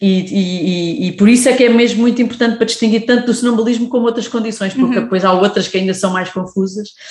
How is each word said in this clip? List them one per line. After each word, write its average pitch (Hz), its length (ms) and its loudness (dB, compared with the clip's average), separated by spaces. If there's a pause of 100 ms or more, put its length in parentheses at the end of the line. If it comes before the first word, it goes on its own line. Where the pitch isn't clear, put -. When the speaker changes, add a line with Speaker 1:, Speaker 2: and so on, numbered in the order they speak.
Speaker 1:
e, 185 220 2
e, 180 760 -2
e, - 20 -2
e 180 60 -4
por 202 160 4
isso 247 200 6
é 247 40 4
que 247 100 4
é 240 60 6
mesmo 233 320 2
muito 240 200 2
importante 233 360 0
para 226 100 0
distinguir 226 400 0
tanto 247 200 2
do 226 80 0
sonambulismo 240 540 0
como 233 180 0
outras 233 200 -2
condições, 214 480 -6
porque 247 220 0
Speaker 2:
Uhum. 202 80 0
Speaker 1:
depois 190 200 -2
há 190 80 4
outras 190 360 0
que 190 100 -2
ainda 190 160 0
são 185 180 -2
mais 180 160 -4
confusas 190 600 -6 (220)